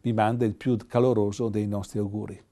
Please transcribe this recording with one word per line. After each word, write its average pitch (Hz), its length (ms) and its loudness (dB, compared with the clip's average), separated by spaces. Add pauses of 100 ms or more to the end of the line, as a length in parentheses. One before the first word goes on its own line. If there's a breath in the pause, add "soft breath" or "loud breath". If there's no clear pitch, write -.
vi 120 120 -2
manda 113 320 2
il 104 100 0
più 127 220 0 (100)
caloroso 117 640 2
dei 104 180 -2
nostri 101 320 -6
auguri. 104 420 -6 (120)